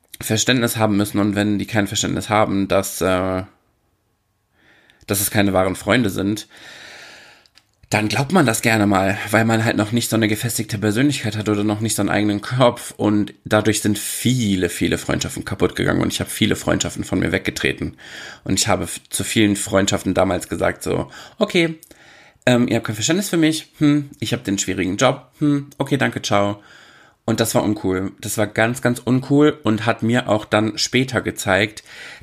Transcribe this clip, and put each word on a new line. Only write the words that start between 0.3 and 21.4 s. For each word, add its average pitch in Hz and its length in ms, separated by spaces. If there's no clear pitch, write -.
haben 107 200
müssen 104 220
und 101 160
wenn 104 240
die 98 80
kein 101 200
Verständnis - 400
haben, 101 400
dass, 95 340
äh, 92 420
dass 98 160
es - 100
keine 101 220
wahren 95 240
Freunde 110 320
sind, 98 400
dann 107 200
glaubt 135 240
man 175 120
das 113 160
gerne 113 240
mal, 98 320
weil 113 140
man 113 180
halt 117 140
noch 107 160
nicht 120 160
so 113 80
eine 113 100
gefestigte 107 500
Persönlichkeit 107 600
hat 104 100
oder 104 160
noch 107 160
nicht 113 160
so 104 60
einen 95 80
eigenen 101 320
Kopf 123 560
und 104 360
dadurch 107 360
sind 101 160
viele, 101 720
viele 85 300
Freundschaften - 480
kaputt - 320
gegangen 90 240
und 85 100
ich - 80
habe 95 100
viele 98 280
Freundschaften - 480
von 95 140
mir 82 120
weggetreten - 640
und 95 160
ich - 80
habe 92 160
f-, - 160
zu - 140
vielen 104 320
Freundschaften 98 580
damals 92 360
gesagt 90 340
so, 87 260
„Okay, 170 380